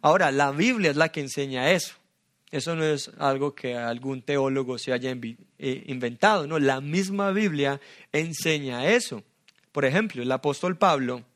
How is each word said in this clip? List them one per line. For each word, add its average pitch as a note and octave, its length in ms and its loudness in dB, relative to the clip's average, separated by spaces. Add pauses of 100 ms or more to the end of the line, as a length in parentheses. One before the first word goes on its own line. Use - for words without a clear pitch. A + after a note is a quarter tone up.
Ahora, D#3+ 300 4
la C#3 200 2
Biblia F#3+ 400 2
es C#3 60 -2
la D#3+ 140 4
que D#3+ 100 -8
enseña C3+ 500 -2
eso. F3+ 240 0 (560)
Eso D#3+ 260 -4
no D#3+ 80 -2
es D3+ 340 -2
algo C#3 360 0
que B2 200 -6
algún A#2+ 480 -6
teólogo C3+ 560 -2
se C3 140 -4
haya B2+ 180 -2
invi-, A#2 280 -10 (200)
eh, C3+ 280 -4
inventado, C3+ 600 0
no, D#3 120 -2
la C3+ 220 2
misma F#3+ 520 -2
Biblia D3 480 0 (320)
enseña D3+ 760 -2
eso. F#3+ 380 0 (480)
Por C#3 120 0
ejemplo, D3 380 2
el B2 80 -2
apóstol D3 460 -2
Pablo C3 480 2 (120)